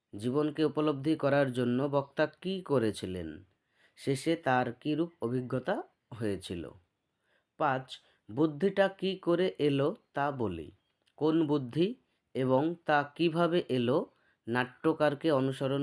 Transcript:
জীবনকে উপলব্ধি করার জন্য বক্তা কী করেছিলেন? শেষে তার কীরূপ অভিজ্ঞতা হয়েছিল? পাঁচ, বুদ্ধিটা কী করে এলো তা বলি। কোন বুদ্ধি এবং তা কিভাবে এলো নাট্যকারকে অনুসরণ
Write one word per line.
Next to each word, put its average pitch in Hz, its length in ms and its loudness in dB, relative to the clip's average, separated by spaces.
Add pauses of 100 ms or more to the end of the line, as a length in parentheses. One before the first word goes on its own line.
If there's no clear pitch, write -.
(120)
জীবনকে 139 520 -2
উপলব্ধি 151 520 0
করার 139 360 2
জন্য 123 260 0 (100)
বক্তা 139 360 0 (160)
কী 190 220 -4
করেছিলেন? 98 680 -2 (680)
শেষে 139 380 -2
তার 127 360 2
কীরূপ 151 380 -4 (100)
অভিজ্ঞতা 127 560 -2 (380)
হয়েছিল? 98 500 -6 (960)
পাঁচ, 135 260 0 (420)
বুদ্ধিটা 160 600 2
কী 190 280 -4
করে 170 300 2 (120)
এলো 143 300 2 (240)
তা 143 180 -2
বলি। 92 380 -6 (500)
কোন 156 180 2 (100)
বুদ্ধি 143 420 0 (460)
এবং 131 280 4 (220)
তা 147 140 4 (160)
কিভাবে 170 440 2 (100)
এলো 123 300 2 (480)
নাট্যকারকে 143 840 0
অনুসরণ 135 500 0